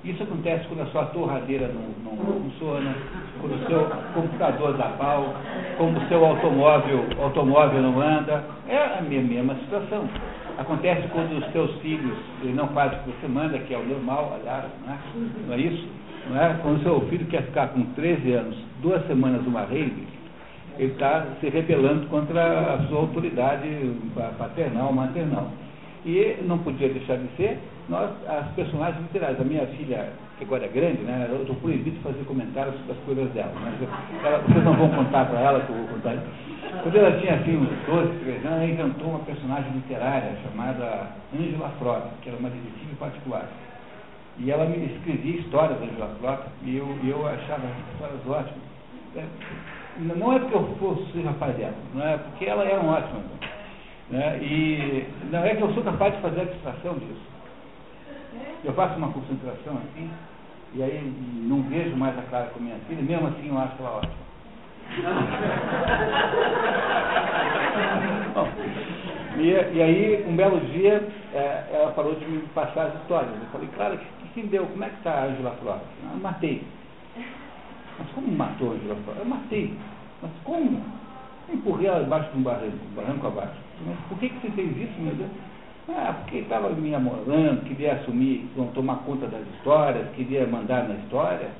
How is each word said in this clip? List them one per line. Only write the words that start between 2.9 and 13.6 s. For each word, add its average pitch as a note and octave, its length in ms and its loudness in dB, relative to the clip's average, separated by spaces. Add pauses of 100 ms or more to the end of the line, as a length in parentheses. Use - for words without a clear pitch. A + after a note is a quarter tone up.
quando - 140 -2
o - 120 -4
seu D#3 220 4 (240)
computador D#3 640 2
dá A#2 120 2
pau, C#3 440 0 (440)
quando E3 200 4
o - 100 0
seu E3+ 160 8
automóvel, C#3+ 840 6 (120)
automóvel C#3 600 6
não B2+ 180 6
anda. D3+ 440 4 (240)
É B3+ 320 2
a - 20 0
me-, C#3+ 180 0
mesma B2 360 2
situação. G3+ 520 -2 (500)
Acontece E3 520 2
quando E3 280 0
os - 140 -2
teus E3 300 2
filhos, D3 360 -2 (260)
eh, C3 40 -2
não C#3 220 0
fazem C#3+ 300 2
o - 40 -8
que B2+ 80 -8
você D3 160 -8
manda, C#3 320 0
que - 140 -6